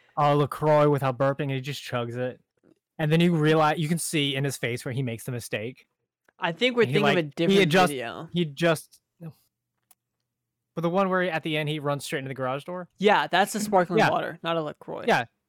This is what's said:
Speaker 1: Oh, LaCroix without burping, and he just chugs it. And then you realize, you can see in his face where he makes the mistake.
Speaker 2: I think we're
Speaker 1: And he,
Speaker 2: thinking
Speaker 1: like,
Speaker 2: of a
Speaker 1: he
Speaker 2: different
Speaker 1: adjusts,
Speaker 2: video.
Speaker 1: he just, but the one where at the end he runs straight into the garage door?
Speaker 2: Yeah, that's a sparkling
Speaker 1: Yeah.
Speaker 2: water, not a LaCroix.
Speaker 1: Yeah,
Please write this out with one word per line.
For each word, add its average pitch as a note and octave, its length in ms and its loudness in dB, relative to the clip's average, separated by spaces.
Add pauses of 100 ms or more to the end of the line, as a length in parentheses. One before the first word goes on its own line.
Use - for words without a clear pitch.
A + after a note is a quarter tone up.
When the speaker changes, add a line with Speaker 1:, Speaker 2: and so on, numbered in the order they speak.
(160)
Speaker 1:
Oh, D3 200 4
LaCroix D3 520 4
without C3+ 300 0
burping, C#3 260 0
and C#3 80 -4
he C3+ 80 -4
just C3 220 -10
chugs A#2+ 340 -6
it. B2 240 -6 (580)
And D#3 120 0
then D#3+ 100 4
you F3 140 4
realize, D#3 440 2
you D3+ 100 -2
can E3 100 0
see C#3+ 380 -2
in C#3 80 -2
his C3+ 120 -4
face A#2+ 280 -6
where C3+ 100 -6
he C3+ 80 -4
makes A#2 220 -6
the C3+ 80 -8
mistake. A#2+ 540 -8 (520)
Speaker 2:
I E3+ 140 -4
think A#3+ 240 -2
we're A#3+ 60 4
Speaker 1:
And G3+ 80 0
he, C3+ 40 -4
Speaker 2:
thinking G3+ 80 4 (120)
Speaker 1:
like, F3+ 40 2
Speaker 2:
of E3 60 0
a - 20 -8
Speaker 1:
he C#3+ 80 -14
Speaker 2:
different G3 280 4
Speaker 1:
adjusts, F3 260 4
Speaker 2:
video. B2 440 -8
Speaker 1:
he E3+ 120 0
just, D#3 560 -2 (1700)
but E3+ 80 -8
the E3+ 80 0
one F#3+ 200 2
where F3+ 120 0
at D#3+ 200 -2
the D#3 140 -4
end D3+ 120 -2
he D#3 120 -4
runs C#3+ 240 -4
straight D3+ 160 -6
into C3+ 80 -10
the C3+ 60 -8
garage C3 300 -6
door? F3+ 240 -12 (100)
Speaker 2:
Yeah, F#3 280 4
that's F#3 300 2
a G3+ 40 -4
sparkling F#3+ 380 2
Speaker 1:
Yeah. F#3 120 4
Speaker 2:
water, E3 340 -4
not E3 120 -2
a D#3+ 60 -2
LaCroix. - 460 -10
Speaker 1:
Yeah, D3+ 160 4 (240)